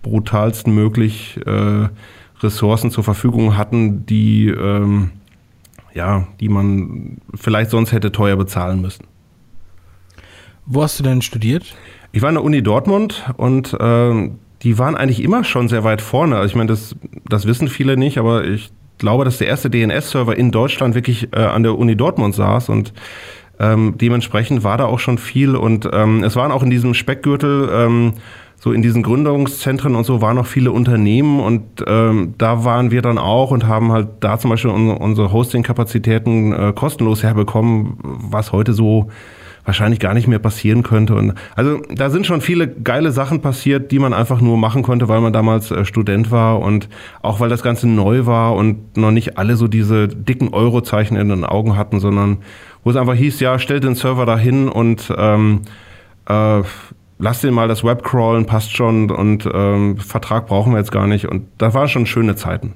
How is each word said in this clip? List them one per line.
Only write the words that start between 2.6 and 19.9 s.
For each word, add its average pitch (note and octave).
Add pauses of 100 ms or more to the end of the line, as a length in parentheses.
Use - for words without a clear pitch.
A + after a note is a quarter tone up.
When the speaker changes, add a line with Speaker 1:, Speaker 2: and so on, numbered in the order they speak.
Speaker 1:
zur A2
Verfügung A2
hatten, G#2
die, G#2+
ähm, G2+ (840)
ja, F#2 (100)
die G#2+
man G2 (180)
vielleicht G#2+
sonst A2+
hätte G#2+
teuer G2+
bezahlen F#2
müssen. F#2 (1600)
Speaker 2:
Wo C#3
hast D3+
du D3
denn B2+
studiert? A2+ (380)
Speaker 1:
Ich G#2
war C#3+
an D#3+
der -
Uni D3+
Dortmund G3 (120)
und, B2+
ähm, A#2 (240)
die A#2
waren C#3
eigentlich C3+
immer G#3+
schon A#2+
sehr A2
weit G#2+
vorne. C#3
Also G2+
ich B2+
meine, A2
das, G#2+ (320)
das G#2
wissen A#2+
viele C3+
nicht, C3
aber A2+
ich G#2 (280)
glaube, A#2
dass B2
der -
erste C3+
D-N-S-Server A#2